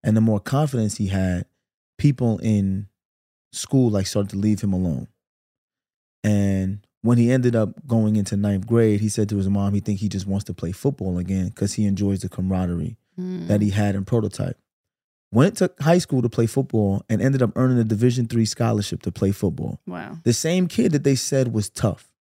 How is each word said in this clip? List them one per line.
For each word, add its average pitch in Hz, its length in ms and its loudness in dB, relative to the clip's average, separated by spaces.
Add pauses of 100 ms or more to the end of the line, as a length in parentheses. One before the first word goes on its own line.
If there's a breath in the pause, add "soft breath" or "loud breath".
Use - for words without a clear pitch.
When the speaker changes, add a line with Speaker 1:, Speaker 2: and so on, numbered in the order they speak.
Speaker 1:
And 110 100 4
the 110 60 6
more 110 180 2
confidence 135 560 -2
he 104 120 -2
had, 92 380 0 (520)
people 123 400 2
in 101 500 0 (640)
school, 127 380 2
like, 98 180 0
started 101 220 -2
to 98 80 -6
leave 107 240 0
him 101 100 -2
alone. 90 380 -2 (1120)
And 101 640 0 (160)
when 120 160 4
he 120 140 4
ended 123 240 2
up 110 320 -2
going 110 280 2
into 101 220 0
ninth 101 300 0
grade, 110 340 4
he 107 80 0
said 101 200 -2
to 104 80 -2
his 95 120 0
mom, 101 240 0
he 101 60 0
think 101 200 -4
he 107 100 -2
just 95 180 -6
wants 98 180 -2
to 87 80 -8
play 85 180 -6
football 95 460 -4
again 92 340 -2
'cause - 220 -4
he 107 120 0
enjoys 98 360 0
the 90 80 -6
camaraderie 92 680 -4 (220)
Speaker 2:
Mm. 180 280 -8
Speaker 1:
that 185 140 2
he 104 80 2
had 101 260 0
in 98 100 -4
Prototype. 104 520 -4 (760)
Went 147 260 4
to 185 140 0 (100)
high 165 180 6
school 131 220 -2
to 120 80 0
play 117 180 2
football 107 640 0
and 101 120 0
ended 131 200 2
up 110 140 2
earning 127 240 2
a 113 40 2
Division 117 440 0
three 113 180 2
scholarship 110 580 -2
to 85 80 -4
play 98 200 0
football. - 540 -4
Speaker 2:
Wow. - 380 -12
Speaker 1:
The 120 100 2
same 175 340 0
kid 220 260 0
that 143 100 0
they 139 120 2
said 127 380 -2
was 110 160 -2
tough. - 420 -4 (120)